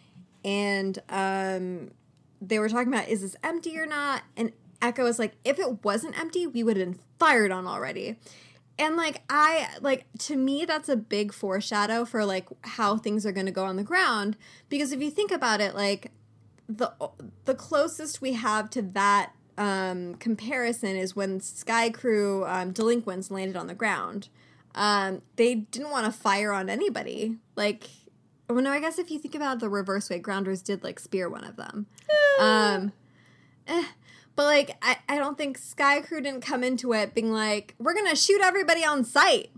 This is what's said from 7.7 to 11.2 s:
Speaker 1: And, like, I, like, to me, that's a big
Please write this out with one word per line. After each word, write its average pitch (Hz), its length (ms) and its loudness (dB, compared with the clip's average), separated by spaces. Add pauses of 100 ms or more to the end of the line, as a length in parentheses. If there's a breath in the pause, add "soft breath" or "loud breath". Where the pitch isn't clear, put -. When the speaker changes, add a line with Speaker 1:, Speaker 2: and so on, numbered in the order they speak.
Speaker 1:
And, 311 200 0
like, 320 320 -2
I, 302 380 4 (120)
like, 269 240 0 (140)
to - 180 -4
me, 277 300 0
that's 311 240 -2
a 269 60 2
big 208 360 -2